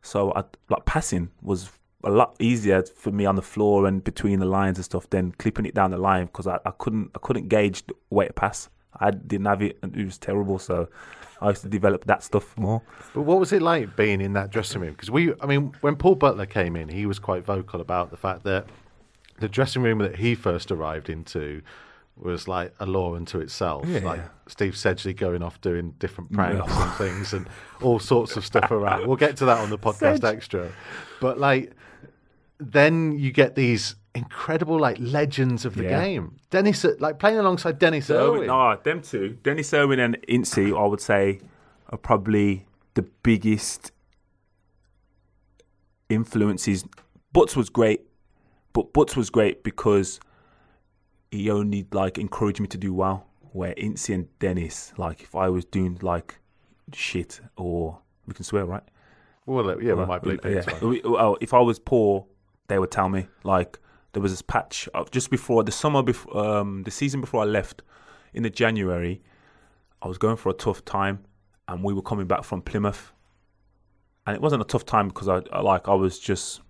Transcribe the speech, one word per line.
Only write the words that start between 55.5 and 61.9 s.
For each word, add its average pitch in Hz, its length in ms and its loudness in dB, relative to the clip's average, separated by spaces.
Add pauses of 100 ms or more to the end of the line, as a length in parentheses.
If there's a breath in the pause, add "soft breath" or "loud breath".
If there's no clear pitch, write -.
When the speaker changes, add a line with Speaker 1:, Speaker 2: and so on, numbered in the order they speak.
Speaker 1:
was 92 160 -2
doing, 92 360 -4
like, 87 380 -4 (540)
shit - 460 -8 (160)
or, 85 440 -6 (280)
we - 60 -12
can - 100 -14
swear, 101 220 -2
right? 90 180 -8 (600 soft breath)
Speaker 2:
Well, 127 240 0
uh, 90 80 -2
yeah, 113 160 0
we - 0 -
Speaker 1:
Well, 90 140 0
Speaker 2:
might 90 160 -4
bleep 95 220 -4
it, 92 60 -2
Speaker 1:
yeah. 98 60 0
Speaker 2:
it's 87 80 -4
fine. - 240 -4
Speaker 1:
We, 120 160 0
well, 110 340 2
if - 140 -6
I 123 60 8
was 117 200 4
poor, 101 460 2 (420)